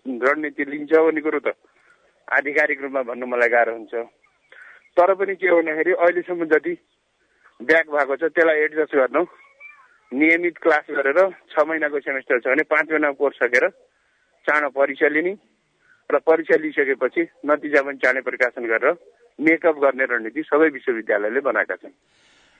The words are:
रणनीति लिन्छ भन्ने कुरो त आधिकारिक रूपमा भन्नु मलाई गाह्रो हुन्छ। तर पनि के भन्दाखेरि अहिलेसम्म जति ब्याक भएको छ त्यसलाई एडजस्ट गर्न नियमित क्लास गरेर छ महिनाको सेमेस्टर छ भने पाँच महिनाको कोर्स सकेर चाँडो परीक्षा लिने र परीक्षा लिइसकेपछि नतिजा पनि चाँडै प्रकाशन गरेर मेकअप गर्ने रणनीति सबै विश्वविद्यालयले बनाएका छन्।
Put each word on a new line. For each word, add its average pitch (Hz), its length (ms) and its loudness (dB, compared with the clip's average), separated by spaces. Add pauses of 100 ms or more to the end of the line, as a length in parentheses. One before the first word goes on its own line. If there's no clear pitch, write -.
रणनीति 139 580 -4
लिन्छ 147 280 -10
भन्ने 160 280 2
कुरो 147 180 -4
त 120 140 -4 (800)
आधिकारिक 143 480 -2
रूपमा 135 200 -6
भन्नु 123 240 -8
मलाई 120 240 0
गाह्रो 113 240 2
हुन्छ। 113 220 -12 (1000)
तर 180 160 6
पनि 190 220 -4
के 175 160 -2
भन्दाखेरि 160 400 2
अहिलेसम्म 175 540 0
जति 156 320 0 (840)
ब्याक 160 280 2
भएको 139 260 0
छ 139 80 -4
त्यसलाई 160 320 2
एडजस्ट 151 400 -2
गर्न 135 320 0 (840)
नियमित 165 440 0
क्लास 151 340 0
गरेर 143 380 2
छ 156 380 -2
महिनाको 151 320 -4
सेमेस्टर 135 400 -4
छ 127 80 -6
भने 143 160 2
पाँच 151 280 -2
महिनाको 151 220 0
कोर्स 139 220 -2
सकेर 127 340 2 (800)
चाँडो 147 200 0
परीक्षा 139 380 0
लिने 170 300 0 (720)
र 143 80 2
परीक्षा 160 420 2
लिइसकेपछि 139 680 -2 (180)
नतिजा 147 360 0
पनि 139 160 -6
चाँडै 127 240 0
प्रकाशन 123 440 -4
गरेर 117 300 0 (460)
मेकअप 156 380 2
गर्ने 135 260 0
रणनीति 120 360 -4
सबै 151 280 2
विश्वविद्यालयले 113 680 -2
बनाएका 107 360 -2
छन्। 92 160 -16 (680)